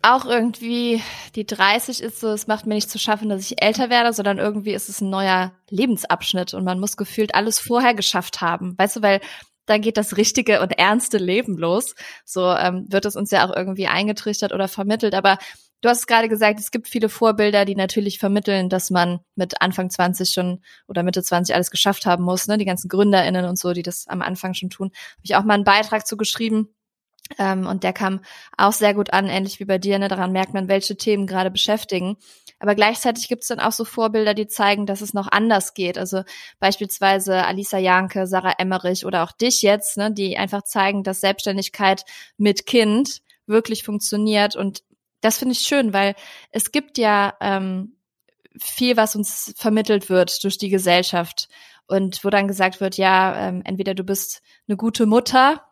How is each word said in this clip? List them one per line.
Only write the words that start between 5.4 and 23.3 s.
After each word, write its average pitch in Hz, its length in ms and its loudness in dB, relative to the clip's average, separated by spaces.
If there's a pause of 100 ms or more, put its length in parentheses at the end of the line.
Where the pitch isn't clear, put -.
Lebensabschnitt 185 840 0
und 190 100 -4
man 180 160 -2
muss 202 180 -4
gefühlt 214 360 -4
alles 214 260 2
vorher 240 360 2
geschafft 185 440 -4
haben. 180 380 -4
Weißt 202 200 0
du, 220 40 -4
weil 196 180 4 (460)
dann 214 160 2
geht 220 160 -2
das 202 180 -4
richtige 214 460 2
und 180 160 -4
ernste 214 400 2
Leben 190 400 0
los. 175 380 -2 (280)
So, 185 280 -2
ähm, 180 380 0
wird 196 160 0
es 202 100 -4
uns - 160 -4
ja 185 140 4
auch 185 80 -6
irgendwie 190 340 -4
eingetrichtert 208 680 -2
oder 190 140 -2
vermittelt. 208 480 -2
Aber 190 240 4 (420)
du 233 80 4
hast 240 180 0
gerade 226 220 4
gesagt, 214 300 2
es - 120 -10
gibt 233 160 -6
viele 220 220 0
Vorbilder, 208 560 2
die 202 100 -4
natürlich 202 440 -2
vermitteln, 196 500 0
dass 185 220 -2
man 175 280 2 (160)
mit 185 260 -2
Anfang 185 280 0
zwanzig 180 400 0
schon 180 320 -2 (260)
oder 185 160 -2
Mitte 180 200 0
zwanzig 175 320 0
alles 180 160 0
geschafft - 340 0
haben 180 180 2
muss, 180 240 -2
ne? 208 100 0
Die 208 80 0
ganzen 185 220 -4
GründerInnen 185 580 4